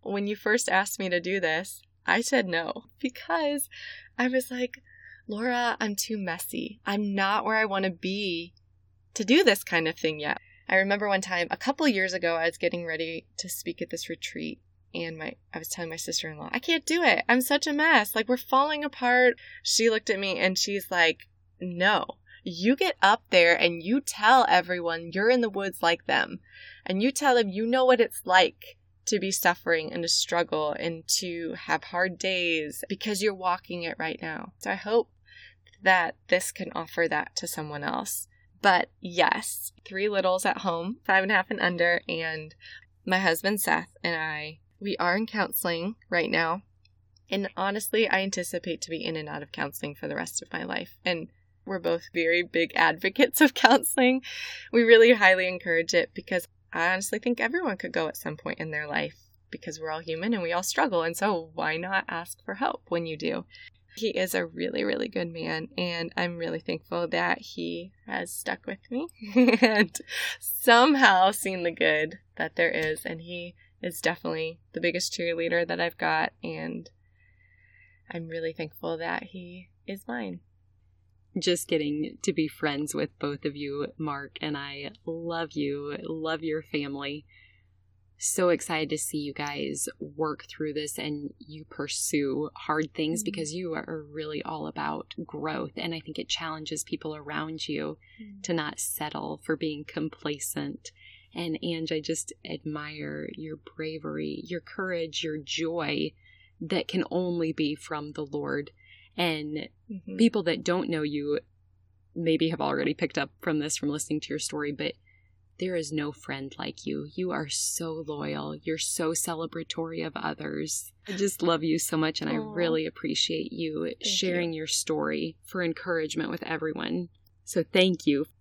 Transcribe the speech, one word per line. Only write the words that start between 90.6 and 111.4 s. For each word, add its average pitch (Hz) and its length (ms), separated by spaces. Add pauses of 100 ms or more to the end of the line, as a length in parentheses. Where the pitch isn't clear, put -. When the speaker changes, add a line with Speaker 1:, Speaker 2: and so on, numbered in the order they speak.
Speaker 2:
this 151 240
and 147 400
you 156 260
pursue 143 920
hard 156 380
things 160 280
Speaker 1:
Mm-hmm. 214 40
Speaker 2:
because 160 300
you 175 180
are 156 400
really 151 300
all 156 240
about 151 480 (100)
growth. 151 520
And 165 180
I 160 60
think 156 180
it - 100
challenges 156 560
people 156 320
around 151 520
you 151 280 (240)
Speaker 1:
Mm-hmm. 202 220
Speaker 2:
to 180 100
not 151 280
settle 151 600
for 156 140
being 151 300
complacent. 147 1040 (440)
And 170 280
Ange, 165 300
I 156 80
just - 320 (120)
admire 147 920
your 156 200
bravery, 156 880
your 165 160
courage, 170 640
your 156 140
joy 156 720 (500)
that 175 280
can 185 220
only 175 440
be 151 220
from 147 360
the 147 140
Lord. 143 460 (440)
And 156 520 (220)
Speaker 1:
Mm-hmm. 190 280
Speaker 2:
people 220 260
that 165 180
don't 175 280
know 156 120
you 147 380 (720)